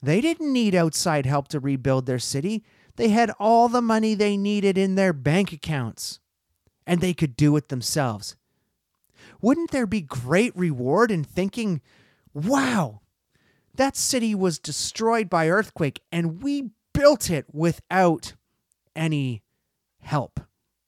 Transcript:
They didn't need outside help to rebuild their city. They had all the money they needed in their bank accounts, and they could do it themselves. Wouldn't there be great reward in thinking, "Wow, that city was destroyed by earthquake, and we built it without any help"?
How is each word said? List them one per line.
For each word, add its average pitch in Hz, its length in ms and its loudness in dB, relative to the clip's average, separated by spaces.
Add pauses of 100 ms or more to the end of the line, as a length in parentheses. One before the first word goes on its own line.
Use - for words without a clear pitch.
They 156 200 2
didn't 311 320 -2
need 220 220 2
outside 160 500 0
help 143 240 -2
to 151 100 -4
rebuild 131 460 0
their 127 140 -2
city. 185 440 -4 (320)
They 233 140 2
had 220 220 4
all 233 360 4
the 240 140 0
money 220 340 0
they 202 220 0
needed 202 400 0
in 190 180 0
their 190 160 4
bank 156 400 0
accounts, 139 680 -6 (640)
and 175 140 2
they 180 120 0
could 135 220 -2
do 147 220 4
it 143 100 -4
themselves. 123 680 -4 (1040)
Wouldn't 320 300 2
there 254 140 0
be 196 160 -2
great 135 540 0
reward 170 560 0
in 160 140 -2
thinking, 196 560 -4 (520)
"Wow, 202 680 0 (760)
that 269 220 0
city 226 360 -2
was 185 240 0
destroyed 220 720 -2
by 160 200 2
earthquake, 175 520 -2 (100)
and 165 300 -4
we 277 300 -4 (220)
built 285 360 4
it 151 240 -2
without 170 800 0 (640)
any 143 480 -2 (560)
help"? - 400 -6 (480)